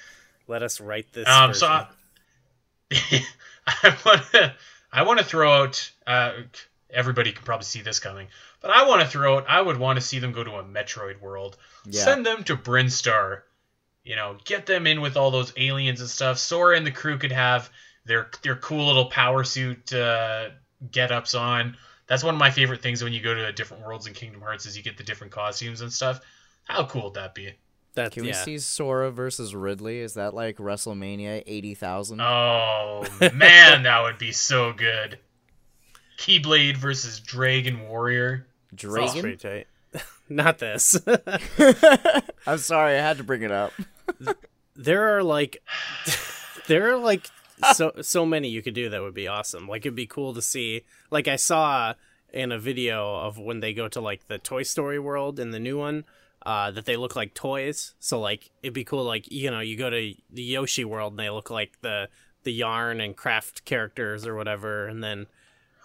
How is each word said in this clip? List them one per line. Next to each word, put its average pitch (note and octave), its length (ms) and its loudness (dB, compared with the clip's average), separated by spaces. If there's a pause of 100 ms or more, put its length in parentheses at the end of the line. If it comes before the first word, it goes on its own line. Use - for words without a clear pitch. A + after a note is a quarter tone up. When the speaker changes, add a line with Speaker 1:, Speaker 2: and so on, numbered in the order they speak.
(480)
Speaker 1:
Let A#2 160 -6
us A#2 160 -6
write G#2+ 340 -8
this A2+ 140 -6
Speaker 2:
Um, C3 260 8
so E3+ 140 2
Speaker 1:
version. D#3 200 2 (1040)
Speaker 2:
I, - 340 0 (420)
<laughs> - 0 - (160)
I F3 220 6
wanna, F#3 500 4 (360)
I C3+ 120 2
wanna G#3+ 200 2
throw D#3 280 2 (120)
out, - 280 -6 (140)
uh, B2 260 0 (580)
everybody B2 420 0
can - 120 -12
probably A#2 200 -6
see - 180 -10
this G#2+ 180 -6
coming, G2 280 -12 (340)
but - 100 -6
I B3+ 160 8
wanna G3 200 6
throw C#3 300 2
out, C3+ 100 -2
I E3 140 4
would E3+ 160 0
wanna B2+ 240 0
see C3 180 -6
them B2 120 -6
go A#2 120 -6
to A#2 140 -12
a F#2+ 60 -10
Metroid G2+ 580 -8
world. G2 360 -12 (280)
Speaker 3:
Yeah. G#2 180 -2
Speaker 2:
Send C4+ 220 4
them A3 200 -2
to D#3 100 -2
Brinstar. A#2+ 840 2 (640)
You - 120 -10
know, G2+ 300 -6
get G3+ 200 -4
them F3+ 220 0
in D#3 140 2
with C#3 140 -2
all C3+ 160 4
those B2+ 260 -2
aliens C3 440 -2
and A#2+ 80 -10
stuff. C3 300 -2
Sora F3 360 4
and D#3+ 100 2
the D3 60 -4
crew D3 260 -4
could C#3 140 -2
have B2 380 2 (360)
their, A#2 240 0 (120)
their C3+ 140 -2
cool D3 320 -2
little C3 180 4
power B2+ 380 2
suit, B2+ 500 -6
uh, A2+ 560 -2 (420)
get-ups B2 440 0
on. A#2+ 420 -2 (300)
That's B2+ 160 0
one D#3+ 100 2
of D3+ 60 -2
my C#3 100 8
favorite C3 320 0
things A#2+ 220 -4
when A#2+ 100 -6
you A2+ 80 -6
go A#2 120 -2
to A2 200 -6
different A2 320 -12
worlds A2 220 -12
in G2+ 60 -18
Kingdom G#2 280 -18
Hearts, G#2+ 240 -10
is G2+ 100 -14
you G#2 80 -16
get G#2+ 140 -12
the - 60 -16
different G2+ 300 -14
costumes A2+ 480 -8
and A#2+ 120 -12
stuff. C3 260 -4 (460)
How - 200 -4
cool A#2+ 200 -8
would G2 80 -12
that F#2+ 220 -12
be? G2 180 -16 (420)
Speaker 1:
That, A#2 180 -6
Speaker 3:
Can A#2 100 -10
we A#2 60 -6
Speaker 1:
yeah. F#2+ 140 -4
Speaker 3:
see D3+ 140 -8
Sora C3 540 -4
versus B2 420 -8
Ridley? G2+ 460 -6
Is A2+ 160 -10
that, G#2 180 -6
like, A2+ 240 -6
WrestleMania G2+ 880 -8
eighty G#2 300 -10
thousand? G2+ 460 -8
Speaker 2:
Oh, A2+ 840 0 (100)
<laughs> F3 200 4
man, D#3 500 12
that A#2+ 200 6
would A2+ 140 -2
be A2+ 140 -8
so B2 400 0
good. A2 480 -4 (960)
Keyblade D3+ 600 4
versus C3 420 -4
Dragon B2+ 680 -2
Warrior. B2 600 -2 (260)
Speaker 3:
Dragon? G#2+ 340 -4
Speaker 1:
That's C#3 120 -4
pretty G#2 180 -6
tight. G2+ 300 -10 (260)
<laughs> - 360 -16
Not D3 300 2
this. A2+ 420 2
<laughs> - 40 -12
Speaker 3:
<laughs> C4+ 1400 6
I'm D3+ 120 0
sorry, D#3 360 2
I C#3 60 2
had D3+ 160 0
to C3+ 60 -10
bring A2+ 200 -4
it G#2+ 80 -2
up. G2+ 220 -2 (460)
<laughs> G4 160 -6 (380)
Speaker 1:
There G3 440 2
are, G3 40 2
like, D3+ 400 -2 (540)
<laughs> - 520 -12
there F#3+ 260 4
are, C4 40 0
like, A3+ 320 0 (460)
so, - 160 0 (100)
so E3+ 240 0
many D#3 220 0
you A2+ 140 -6
could A#2 120 -8
do A#2 160 -4
that G#2 120 -6
would G2 120 -8
be G2 140 -8
awesome. G2 400 -8
Like, G#2+ 140 -10
it'd B2+ 140 -6
be A#2+ 120 -8
cool C3+ 260 -8
to A#2 80 -10
see. A#2 420 -6 (280)
Like, D3 160 0
I C#3 80 0
saw C#3 580 0 (380)
in B2 220 -6
a A#2 40 -6
video A2+ 600 -4
of G#2 180 -8
when A2+ 220 -8
they G#2+ 140 -6
go A2 160 -8
to, B2+ 100 -10
like, G#2 280 -8
the G#2 120 -10
Toy C3 240 -6
Story C#3+ 340 -6
world C#3+ 420 -6
in A#2 120 -8
the A2 80 -8
new B2+ 180 -6
one, D3 280 -6 (400)
uh, G#2 260 -2
that G#2 140 -12
they A#2+ 100 -2
look B2 220 -6
like A2 160 -6
toys. C#3 640 -6
So, - 200 -4
like, G#2 300 -6 (140)
it'd C3 100 -10
be A#2+ 120 -6
cool, C3+ 180 -4
like, A2+ 260 -6
you C#3 220 -6
know, A2+ 80 -6
you A2 160 -8
go B2 140 -6
to A2+ 240 -4 (180)
the B2 120 -14
Yoshi C3 420 -4
world G#2+ 280 -6
and G#2 60 -14
they G#2+ 100 -6
look G#2 220 -10
like A2 300 -6
the, G#2 260 -6 (360)
the B2+ 100 -4
yarn A2+ 480 -2
and G2+ 140 -8
craft - 500 -6
characters A2 600 -6
or A2+ 100 -10
whatever, G#2 520 -6
and A2 160 -12
then G#2 240 -10 (580)